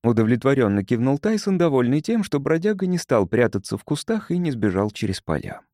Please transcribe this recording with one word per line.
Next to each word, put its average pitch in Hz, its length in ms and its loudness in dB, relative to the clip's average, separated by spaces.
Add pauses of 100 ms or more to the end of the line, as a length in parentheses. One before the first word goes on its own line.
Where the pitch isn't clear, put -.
удовлетворенно 113 800 2
кивнул 123 340 0
Тайсон, 208 400 -2
довольный 139 440 2
тем, 220 220 -2
что 147 160 -2
бродяга 180 480 0
не 180 100 0
стал 110 300 0
прятаться 107 500 0
в - 60 -12
кустах 214 480 -4
и 170 60 0
не 175 140 0
сбежал 104 400 0
через 98 300 -4
поля. - 400 -6 (120)